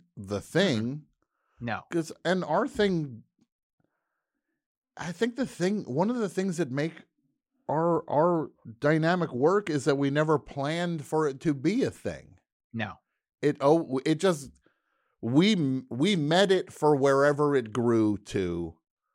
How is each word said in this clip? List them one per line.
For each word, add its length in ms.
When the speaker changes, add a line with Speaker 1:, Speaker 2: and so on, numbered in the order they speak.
Speaker 1:
the 240
thing. 640
Speaker 2:
No. 320
Speaker 1:
'Cause, 200
and 180
our 240
thing, 560
I 140
think 240
the 100
thing, 380
one 260
of 80
the 120
things 280
that 140
make 320
our, 400
our 420
dynamic 540
work 360
is 160
that 120
we 120
never 300
planned 640
for 220
it 140
to 120
be 300
a 80
thing. 460
Speaker 2:
No. 260
Speaker 1:
It, 200
oh, 440
it 140
just, 320
we 320
m-, 360
we 260
met 360
it 220
for 220
wherever 600
it 180
grew 440
to 580